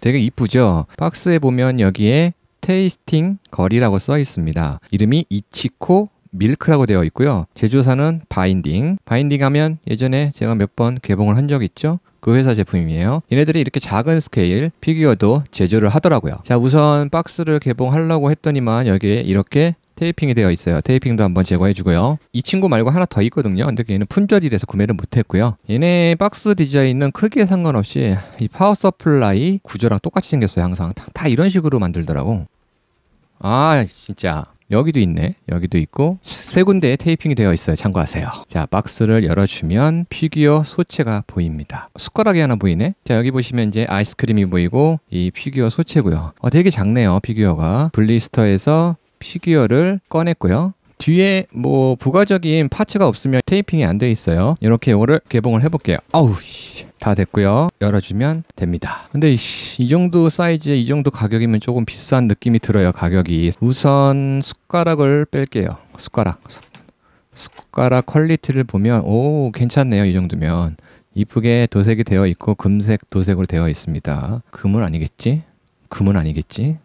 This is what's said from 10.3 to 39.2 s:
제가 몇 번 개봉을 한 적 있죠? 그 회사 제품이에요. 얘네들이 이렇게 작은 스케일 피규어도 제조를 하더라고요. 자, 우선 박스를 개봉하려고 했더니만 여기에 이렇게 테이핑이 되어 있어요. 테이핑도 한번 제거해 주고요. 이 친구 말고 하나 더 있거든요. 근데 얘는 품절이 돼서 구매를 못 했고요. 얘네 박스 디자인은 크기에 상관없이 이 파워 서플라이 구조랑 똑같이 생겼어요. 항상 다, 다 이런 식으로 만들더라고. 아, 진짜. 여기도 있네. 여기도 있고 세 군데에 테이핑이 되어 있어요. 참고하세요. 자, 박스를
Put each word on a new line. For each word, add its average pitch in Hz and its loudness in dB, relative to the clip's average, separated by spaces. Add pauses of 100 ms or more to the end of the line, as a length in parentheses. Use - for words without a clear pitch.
제가 113 -2
몇 101 -2
번 123 -2
개봉을 104 2
한 139 0
적 139 0
있죠? 156 -4 (220)
그 117 2
회사 131 2
제품이에요. 92 -2 (100)
얘네들이 151 2
이렇게 135 -4
작은 139 0
스케일 110 0 (100)
피규어도 147 2
제조를 104 2
하더라고요. 110 0
자, 123 0
우선 147 2
박스를 160 -2
개봉하려고 143 0
했더니만 127 0
여기에 104 2
이렇게 139 0 (220)
테이핑이 165 -2
되어 104 4
있어요. 85 -2
테이핑도 127 0
한번 92 2
제거해 92 2
주고요. 92 0 (140)
이 120 -6
친구 190 0
말고 117 2
하나 180 0
더 - -2
있거든요. 113 -2
근데 120 -4
얘는 101 -2
품절이 196 0
돼서 104 -2
구매를 104 0
못 - -8
했고요. 110 0 (120)
얘네 170 2
박스 208 0
디자인은 139 0
크기에 214 0
상관없이 139 0 (240)
이 117 -2
파워 196 0
서플라이 147 0
구조랑 110 0
똑같이 - -4
생겼어요. 104 0
항상 87 -4
다, - -16
다 - -8
이런 147 2
식으로 156 0
만들더라고. 82 -4 (960)
아, 135 2
진짜. 80 -6 (280)
여기도 143 2
있네. 85 0 (160)
여기도 87 -2
있고 151 -2
세 - -4
군데에 185 2
테이핑이 160 -2
되어 104 2
있어요. 82 -2
참고하세요. - -4 (160)
자, 80 -4
박스를 110 0